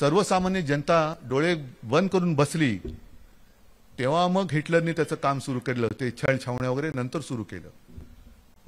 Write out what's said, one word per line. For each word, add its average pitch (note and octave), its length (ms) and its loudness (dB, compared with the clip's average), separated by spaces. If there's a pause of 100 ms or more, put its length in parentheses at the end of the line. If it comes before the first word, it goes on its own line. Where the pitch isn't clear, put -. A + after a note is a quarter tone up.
सर्वसामान्य F#3 640 2
जनता D3+ 520 2 (140)
डोळे D#3 280 2 (260)
बंद D3+ 260 2
करून F3 260 2
बसली, C#3 440 2 (1200)
तेव्हा D#3 300 2
मग F#3+ 240 2
हिटलरनी E3 400 2
त्याचं D#3 220 0
काम C#3 240 0
सुरू B2+ 200 -4
केलं, B2 300 0
ते A#2+ 220 -2
छळ C3+ 340 0
छावण्या B2+ 260 -4
वगैरे C#3+ 240 -4
नंतर B2 260 -4
सुरू A#2+ 220 -6
केलं. E2 260 -12 (1000)